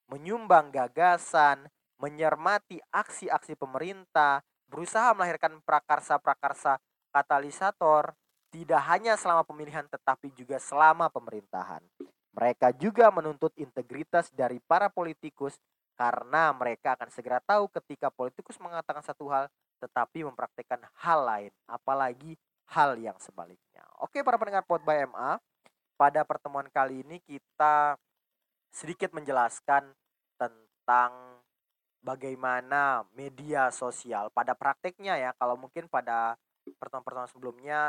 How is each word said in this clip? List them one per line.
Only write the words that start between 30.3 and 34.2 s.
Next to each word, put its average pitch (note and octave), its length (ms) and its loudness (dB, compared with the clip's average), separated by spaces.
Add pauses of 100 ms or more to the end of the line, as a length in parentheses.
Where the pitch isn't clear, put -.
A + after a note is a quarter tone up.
tentang B2 1040 -2 (640)
bagaimana C3 1120 -4
media C3+ 560 -4
sosial A#2 640 -8